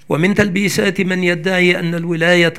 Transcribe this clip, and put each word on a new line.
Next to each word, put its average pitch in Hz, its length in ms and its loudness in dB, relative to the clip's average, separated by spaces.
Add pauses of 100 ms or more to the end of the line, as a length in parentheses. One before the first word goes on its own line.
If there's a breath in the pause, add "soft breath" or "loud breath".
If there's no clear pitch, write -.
ومن 165 240 0
تلبيسات 202 680 -2
من 185 220 -2
يدعي 175 560 0
أن 170 160 -4
الولاية 170 640 2